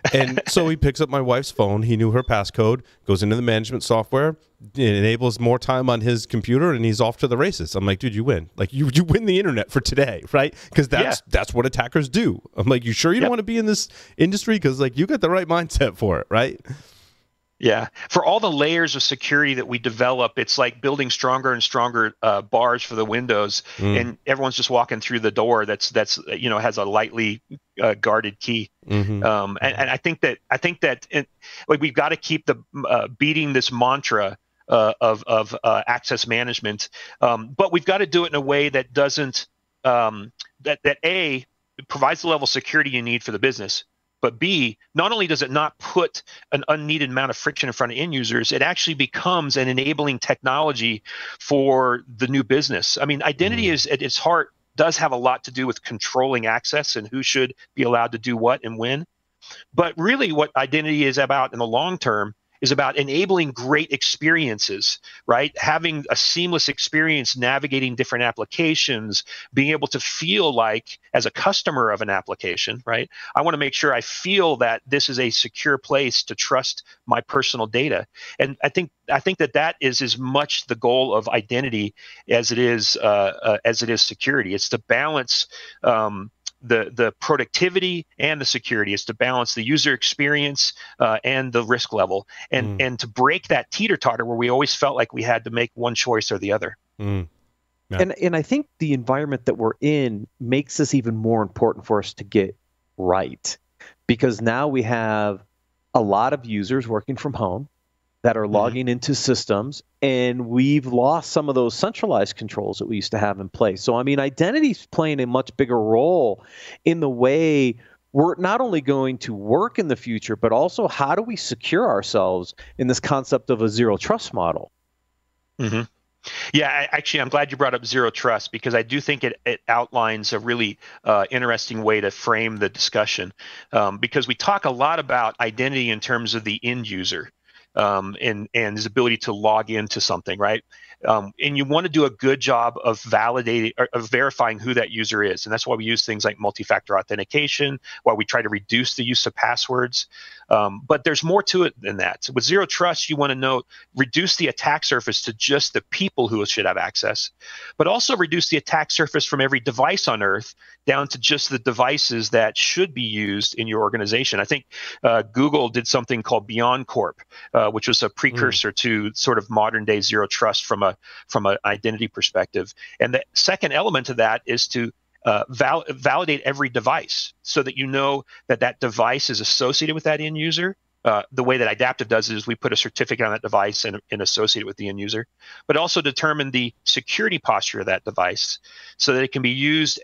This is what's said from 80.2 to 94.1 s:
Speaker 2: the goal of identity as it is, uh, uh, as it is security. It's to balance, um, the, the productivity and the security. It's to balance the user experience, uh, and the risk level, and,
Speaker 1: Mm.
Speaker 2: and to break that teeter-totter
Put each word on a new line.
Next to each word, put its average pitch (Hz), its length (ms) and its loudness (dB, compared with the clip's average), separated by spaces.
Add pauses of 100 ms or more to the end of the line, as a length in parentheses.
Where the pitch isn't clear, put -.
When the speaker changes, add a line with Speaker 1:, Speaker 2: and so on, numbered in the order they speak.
Speaker 2:
the 120 80 -4
goal 123 400 2
of 107 140 0
identity 113 680 -2 (320)
as 117 240 2
it 113 60 -2
is, 120 400 2
uh, 101 440 2
uh, 104 220 2
as 117 200 0
it 113 60 -2
is 113 120 2
security. 113 520 -2
It's 98 140 -2
to 120 120 -2
balance, 135 680 -2 (340)
um, 107 480 0 (320)
the, 113 320 0
the 113 280 0
productivity 175 840 0 (120)
and 147 240 -2
the 131 40 -4
security. 107 480 -2
It's 101 120 -4
to 113 80 -8
balance 123 400 -2
the 120 100 -6
user 143 300 2
experience, 143 800 -2 (260)
uh, 113 240 2
and 131 300 -2
the 120 100 2
risk 117 300 -2
level, 98 340 0 (240)
and, 104 260 -2
Speaker 1:
Mm. 131 80 0
Speaker 2:
and 127 140 -6
to - 80 -8
break 127 400 2
that 139 240 0
teeter-totter 127 540 0